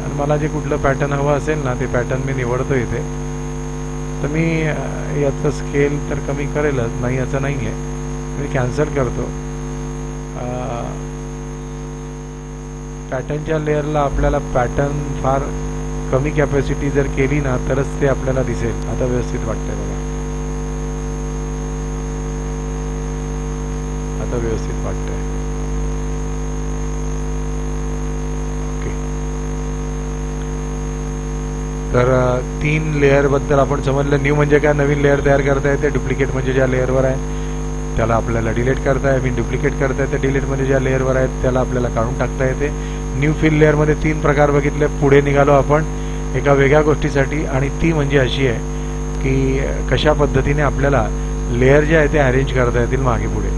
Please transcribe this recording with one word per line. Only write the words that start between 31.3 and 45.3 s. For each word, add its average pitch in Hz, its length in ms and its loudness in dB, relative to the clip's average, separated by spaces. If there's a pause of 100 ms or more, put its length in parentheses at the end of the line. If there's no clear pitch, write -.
तर, 123 180 4
अ, 127 280 2 (240)
तीन 151 360 0
लेअरबद्दल 139 600 4
आपण 143 220 2
समजलं. 143 400 2
न्यू 143 140 2
म्हणजे 147 240 4
काय, 147 140 4
नवीन 147 260 2
लेअर 143 260 4
तयार 143 160 4
करता 143 300 2
येते. 143 180 2
डुप्लिकेट 131 440 0
म्हणजे 131 200 0
ज्या 131 140 4
लेअरवर 127 360 2
आहे, 131 420 -2 (520)
त्याला 113 180 2
आपल्याला 113 360 0
डिलीट 120 280 0
करता 135 280 2
आहे. 135 140 4
मी 131 80 0
डुप्लिकेट 123 500 0
करता 135 240 0
येते. 135 140 0
डिलीट 135 260 0
म्हणजे 135 220 0
ज्या 135 140 4
लेअरवर 131 360 2
आहे, 131 120 2 (140)
त्याला 127 180 2
आपल्याला 123 300 0
काढून 117 300 0
टाकता 123 260 0
येते. 135 240 0 (500)
न्यू 147 140 4
फिल 156 200 4
लेअरमध्ये 151 400 4
तीन 151 280 0
प्रकार 147 300 4
बघितले. 147 360 2
पुढे 143 340 6
निघालो 143 300 4